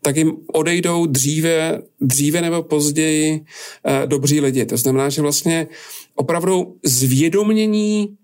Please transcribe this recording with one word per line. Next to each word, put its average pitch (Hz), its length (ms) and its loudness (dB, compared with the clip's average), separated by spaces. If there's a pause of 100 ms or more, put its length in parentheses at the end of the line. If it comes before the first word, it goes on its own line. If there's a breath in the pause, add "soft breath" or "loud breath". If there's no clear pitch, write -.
tak 143 140 0
jim 160 160 2 (200)
odejdou 170 540 2
dříve, 156 760 0 (180)
dříve 143 400 2
nebo 170 220 -2
později, 156 760 0 (440 loud breath)
eh, 135 220 0
dobří 143 340 0
lidi. 131 260 0
To 117 100 -4
znamená, 131 320 0
že 143 140 -2
vlastně 156 460 0 (460 loud breath)
opravdu 180 720 -2
zvědomění 208 1400 2